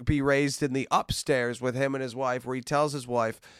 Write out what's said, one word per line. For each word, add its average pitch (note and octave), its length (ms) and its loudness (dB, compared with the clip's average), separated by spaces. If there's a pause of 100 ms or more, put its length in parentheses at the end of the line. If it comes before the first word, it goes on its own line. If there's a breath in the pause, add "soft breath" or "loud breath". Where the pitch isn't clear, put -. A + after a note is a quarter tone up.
be D3 160 4
raised C#3 440 2
in C3 100 0
the C3+ 160 -2
upstairs B2 720 0
with B2 140 -2
him C3+ 180 0
and C3+ 80 -4
his A#2+ 140 -6
wife, B2+ 280 -2
where B2+ 120 -6
he B2+ 60 -4
tells D3 320 0
his C3 140 -8
wife A#2 320 0 (200 loud breath)